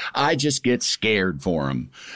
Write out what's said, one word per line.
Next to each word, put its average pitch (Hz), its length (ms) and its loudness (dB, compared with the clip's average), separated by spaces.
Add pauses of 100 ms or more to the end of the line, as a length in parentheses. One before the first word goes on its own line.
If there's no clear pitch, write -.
(140)
I 147 220 2
just 143 260 0
get 123 200 2
scared 95 600 0
for 78 280 0
'em. 64 200 -4 (260)